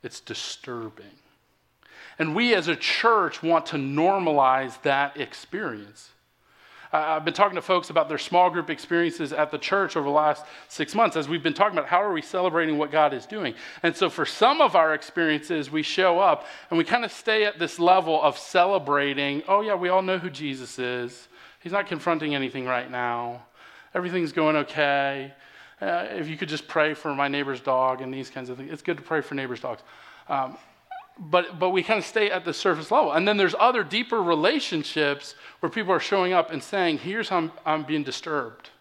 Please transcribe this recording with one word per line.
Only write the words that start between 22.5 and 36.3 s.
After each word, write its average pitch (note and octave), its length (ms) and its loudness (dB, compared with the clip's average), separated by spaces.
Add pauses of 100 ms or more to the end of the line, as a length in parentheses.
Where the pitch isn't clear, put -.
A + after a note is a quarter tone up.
right B2+ 240 -2
now. A#2+ 540 -6 (500)
Everything's F3+ 380 -2
going D#3 240 2
okay. C#3 800 0 (480)
Uh, F3+ 300 -2
if E3+ 180 -6
you D#3+ 80 -8
could E3 120 -6
just D3+ 200 -8
pray D3+ 260 2
for D3 180 -6
my C#3 140 0
neighbor's C#3 340 -4
dog," C3 420 0
and C3 120 -8
these C3+ 160 -10
kinds B2+ 200 -12
of B2 60 -10
things. C3+ 140 -14
It's D#3 120 -12
good E3 160 -4
to C#3+ 40 -16
pray D#3+ 180 -2
for C#3 140 -8
neighbors' B2+ 240 -6
dogs. A#2+ 240 -8 (460)
Um, C3+ 300 -4 (600)
but, F3 400 0
but F3+ 120 2
we F#3 120 2
kinda G#3+ 200 0
stay G#3 280 0
at F3 140 -4
the E3+ 100 -4
surface D#3+ 380 0
level. G3 180 4
And E3 160 2
then G#3 100 2
there's G3 220 2
other A#3+ 240 4
deeper A3 400 -2
relationships D#3+ 1120 0 (240)
where E3 100 -4
people F#3+ 240 -2
are E3+ 60 4
showing F#3 340 2